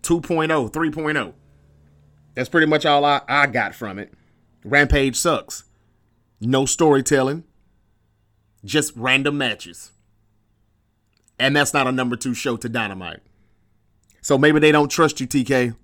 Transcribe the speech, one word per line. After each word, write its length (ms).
two 180
point 320
oh, 160
three 240
point 260
oh. 160
That's 160
pretty 180
much 180
all 200
I, 220
I 200
got 280
from 240
it. 140
Rampage 520
sucks. 500
No 260
storytelling. 800
Just 320
random 420
matches. 540
And 180
that's 180
not 140
a 40
number 240
two 180
show 240
to 120
Dynamite. 520
So 160
maybe 220
they 120
don't 180
trust 300
you, 80
T 160
K. 300